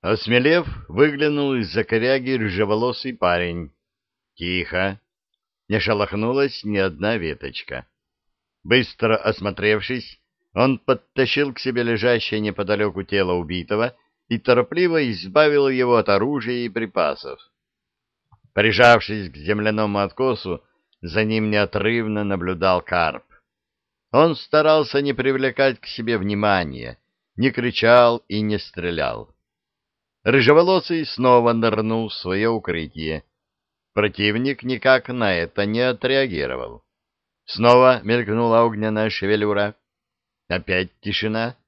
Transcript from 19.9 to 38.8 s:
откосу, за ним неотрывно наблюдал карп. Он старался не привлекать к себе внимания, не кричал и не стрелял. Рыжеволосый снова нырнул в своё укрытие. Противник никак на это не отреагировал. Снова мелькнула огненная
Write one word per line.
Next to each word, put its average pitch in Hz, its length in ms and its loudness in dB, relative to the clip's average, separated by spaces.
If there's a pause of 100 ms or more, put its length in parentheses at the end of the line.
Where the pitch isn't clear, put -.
откосу, 98 640 -4 (380)
за 87 240 -2
ним 110 260 0
неотрывно 104 720 0
наблюдал 92 580 0
карп. 80 440 -2 (880)
Он 156 240 4
старался 151 680 2
не 143 120 -2
привлекать 131 680 0
к - 60 -20
себе 117 300 -4
внимания, 92 800 -2 (380)
не 123 160 2
кричал 120 680 4 (100)
и 104 120 -4
не 104 200 -2
стрелял. 73 720 -6 (920)
Рыжеволосый 156 800 4
снова 120 460 4
нырнул 113 560 0
в - 60 -12
своё 101 360 -2
укрытие. 78 720 -6 (720)
Противник 104 680 -2
никак 127 440 0
на 117 240 -2
это 87 340 -2
не 107 120 -2
отреагировал. 98 1040 -4 (640)
Снова 123 580 6
мелькнула 113 600 2
огненная 110 440 -2